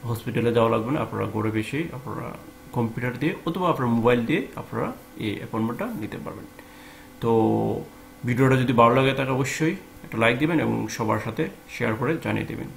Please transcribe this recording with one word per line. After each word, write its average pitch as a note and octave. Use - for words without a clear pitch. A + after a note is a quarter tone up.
হসপিটালে A#2
যাওয়া A2+
লাগবে A2+
না, D#3
আপনারা G#2
ঘরে G#2+
বসেই C#3
আপনারা A2+
computer A#2+
দিয়ে D3+
অথবা F3+
আপনার C3
mobile A#2
দিয়ে E3
আপনারা -
এই G#2
অ্যাপয়েন্টমেন্টটা A#2
নিতে G2+
পারবেন। -
তো A#2
ভিডিওটা C3
যদি B2+
ভালো A#2
লাগে C3+
থাকে C3
অবশ্যই C#3
একটা -
like A#2
দিবেন D3+
এবং A2+
সবার A2
সাথে A2+
share A2+
করে C3+
জানিয়ে G#2+
দিবেন। -